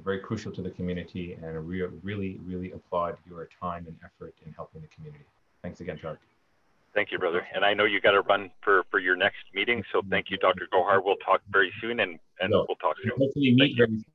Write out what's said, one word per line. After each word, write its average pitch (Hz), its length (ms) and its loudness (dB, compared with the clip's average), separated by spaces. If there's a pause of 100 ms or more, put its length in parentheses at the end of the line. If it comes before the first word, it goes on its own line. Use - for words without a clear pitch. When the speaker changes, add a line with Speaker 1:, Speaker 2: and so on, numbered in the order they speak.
Speaker 1:
very 95 160 -2
crucial 107 320 -6
to 98 100 -10
the 90 100 -8
community, 87 600 -8
and 82 120 -14
I 80 40 -10
re-, 85 380 -6 (160)
really, 98 420 -6
really 90 260 -8
applaud 85 460 -6 (120)
your 82 180 -14 (140)
time 87 260 -8
and 82 160 -16
effort 82 300 -18 (120)
in 80 80 -16
helping - 280 -16
the 156 60 -18
community. - 360 -20 (380)
Thanks 85 180 -12
again, 87 180 -10
Tariq. 76 200 -12 (760)
Speaker 2:
Thank 104 180 -2
you, 90 80 -6
brother. 87 340 0
And 95 120 0
I 101 80 4
know 104 120 4
you 101 160 2
gotta 101 200 6
run 101 300 0 (120)
for, 95 260 4
for 101 100 0
your 92 160 2
next 98 280 0 (100)
meeting, 101 380 -2
so 95 180 2
thank 98 200 -2
you, 98 80 -4
Doctor 92 360 2
Gohar. 95 300 6
We'll 95 140 6
talk 95 240 2 (100)
very 98 200 4 (100)
soon, 117 180 -4
and, 90 200 -2 (200)
and 92 120 0
Speaker 1:
No. 92 160 4
Speaker 2:
we'll - 100 -4
talk 78 260 -2
soon. 107 140 -2
Speaker 1:
Hopefully 135 360 2
meet 123 60 8
Speaker 2:
Thank 135 180 2
you. 120 80 6
Speaker 1:
very 110 300 -4